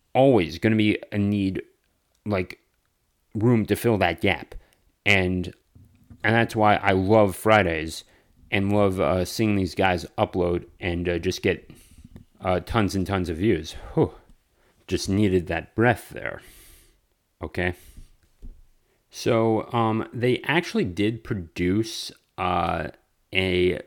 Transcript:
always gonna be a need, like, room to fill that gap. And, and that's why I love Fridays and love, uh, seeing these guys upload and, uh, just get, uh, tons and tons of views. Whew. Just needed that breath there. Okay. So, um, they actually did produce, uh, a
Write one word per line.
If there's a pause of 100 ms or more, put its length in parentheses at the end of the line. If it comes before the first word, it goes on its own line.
(140)
always
gonna
be (140)
a
need, (640)
like, (760)
room
to
fill
that
gap. (520)
And, (680)
and
that's
why
I
love
Fridays (480)
and
love,
uh,
seeing
these
guys (100)
upload (140)
and,
uh,
just
get, (680)
uh,
tons
and
tons
of
views. (180)
Whew. (760)
Just
needed
that
breath
there. (1000)
Okay. (1400)
So,
um,
they
actually
did
produce, (280)
uh, (420)
a